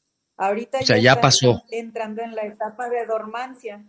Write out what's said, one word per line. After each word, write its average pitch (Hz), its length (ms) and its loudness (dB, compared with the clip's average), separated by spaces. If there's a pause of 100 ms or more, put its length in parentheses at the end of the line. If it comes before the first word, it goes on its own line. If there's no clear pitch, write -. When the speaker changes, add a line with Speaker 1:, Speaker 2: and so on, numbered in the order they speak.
(380)
Speaker 1:
Ahorita 208 420 -2
Speaker 2:
O 196 60 -2
sea, 120 120 6
Speaker 1:
ya 113 60 4
Speaker 2:
ya 123 80 8
Speaker 1:
están 131 100 4
Speaker 2:
pasó. 127 500 4
Speaker 1:
entrando 226 520 -8
en 226 120 -10
la 214 100 -6
etapa 214 440 -8
de 233 160 -4
dormancia. 220 840 -8